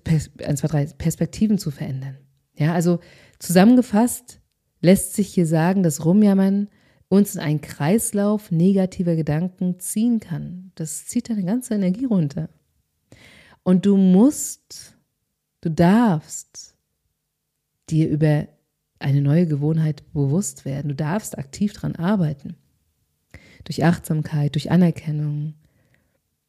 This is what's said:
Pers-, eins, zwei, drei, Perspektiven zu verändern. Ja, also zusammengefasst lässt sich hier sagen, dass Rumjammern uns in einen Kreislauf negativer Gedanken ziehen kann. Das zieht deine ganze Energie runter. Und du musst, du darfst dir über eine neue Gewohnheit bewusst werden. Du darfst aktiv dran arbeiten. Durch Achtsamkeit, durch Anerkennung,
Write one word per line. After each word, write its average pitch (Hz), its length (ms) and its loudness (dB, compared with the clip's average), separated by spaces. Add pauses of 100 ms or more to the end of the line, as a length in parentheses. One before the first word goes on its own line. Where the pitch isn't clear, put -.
Pers-, 160 280 -2 (120)
eins, 143 180 -4
zwei, 160 80 -4
drei, 143 160 0
Perspektiven 175 760 -2
zu - 100 -6
verändern. 135 480 -10 (380)
Ja, 156 180 0
also 170 260 0 (380)
zusammengefasst 220 1040 2 (400)
lässt 185 320 4
sich 196 140 -2
hier 180 180 0
sagen, 170 380 2
dass 156 200 -2
Rumjammern 196 640 4 (420)
uns 202 260 2
in 170 60 -6
einen 151 200 -2
Kreislauf 202 920 -2
negativer 185 640 0
Gedanken 175 640 -2
ziehen 226 400 -2
kann. 175 560 -12
Das - 300 -10
zieht - 240 -6
deine 208 140 -4
ganze 220 320 -4
Energie 196 300 -2
runter. 165 440 -2 (1120)
Und 185 220 2
du 202 120 4
musst, - 1000 0 (640)
du 175 80 -4
darfst 175 1040 0 (1120)
dir 160 200 2
über 151 380 0 (520)
eine 143 220 0
neue 156 260 2
Gewohnheit 156 640 -2
bewusst 147 540 -4
werden. 143 240 -6
Du 143 60 -6
darfst 160 420 -6
aktiv - 360 -6
dran - 220 -8
arbeiten. 170 600 -2 (1080)
Durch - 200 -6
Achtsamkeit, 151 720 -2
durch 147 160 -4
Anerkennung, 151 840 -2 (960)